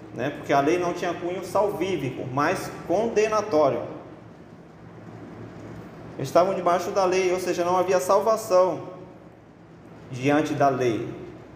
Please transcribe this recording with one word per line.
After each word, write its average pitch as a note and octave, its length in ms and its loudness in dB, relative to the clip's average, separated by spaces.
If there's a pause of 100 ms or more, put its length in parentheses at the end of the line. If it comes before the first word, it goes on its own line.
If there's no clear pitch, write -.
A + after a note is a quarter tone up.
(160)
né? B2 140 -4
Porque - 240 -2
a C#3 80 6
lei E3 180 4
não F3 140 0
tinha F3 200 -4
cunho F3 300 -6
salvífico, F#3 880 0
mas D#3 380 0 (160)
condenatório. G3+ 960 2 (2250)
Estavam F3 360 4
debaixo F3+ 380 0
da G3 120 2
lei, F#3 300 2
ou F#3 80 -2
seja, F3 240 0
não F3+ 100 2
havia F3+ 240 4
salvação F#3 840 4 (1300)
diante D3 440 0
da C#3+ 160 4
lei. B2 400 0 (460)